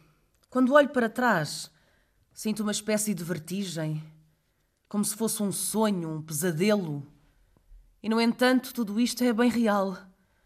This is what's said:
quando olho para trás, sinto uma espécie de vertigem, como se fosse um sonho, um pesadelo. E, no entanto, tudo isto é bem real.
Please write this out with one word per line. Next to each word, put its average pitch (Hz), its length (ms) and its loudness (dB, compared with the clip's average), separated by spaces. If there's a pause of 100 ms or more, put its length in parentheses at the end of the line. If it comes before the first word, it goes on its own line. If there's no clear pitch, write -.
(500)
quando 254 240 2
olho 294 160 8
para 240 200 0
trás, 214 600 0 (600)
sinto 214 300 -4
uma 208 100 -2
espécie 214 420 -2
de 175 100 -8
vertigem, 160 760 -6 (880)
como 208 160 -2
se - 120 -4
fosse 214 280 -2
um 202 80 0
sonho, 196 580 -2
um 156 120 -6
pesadelo. 160 840 0 (960)
E, 208 60 -10
no 220 140 2
entanto, 247 520 2
tudo 208 240 -4
isto 240 280 0
é 247 80 4
bem 240 160 2
real. 202 480 0 (480)